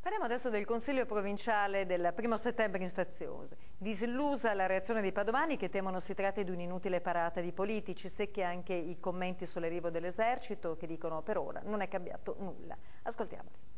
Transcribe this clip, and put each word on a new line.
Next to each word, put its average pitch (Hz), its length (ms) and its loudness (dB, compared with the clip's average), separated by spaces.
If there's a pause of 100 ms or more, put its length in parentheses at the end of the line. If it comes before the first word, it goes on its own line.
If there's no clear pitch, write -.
Parliamo 381 240 0
adesso 240 240 0
del 208 160 2
Consiglio 233 400 2
Provinciale 202 800 2
del 175 280 4
primo 226 220 2
settembre 214 460 2
in 185 80 0
stazione. 170 580 -2 (300)
Disillusa 233 760 2
la 190 120 4
reazione 190 340 2
dei 190 140 2
padovani 247 420 2
che 180 140 0
temono 190 320 0
si 196 120 -4
tratti 196 300 2
di 180 80 0
un'inutile 180 480 0
parata 170 400 2
di 175 140 -2
politici, 196 560 -2
secchi 202 340 0
anche 180 300 0
i 170 260 -2
commenti 180 460 -2
sull'arrivo 170 440 -2
dell'esercito 180 840 0
che 170 100 -4
dicono, 160 360 -2
"Per 214 160 0
ora - 260 -2
non 208 160 0
è 185 80 0
cambiato - 520 -4
nulla". 95 360 -4 (280)
Ascoltiamoli. - 640 -4 (100)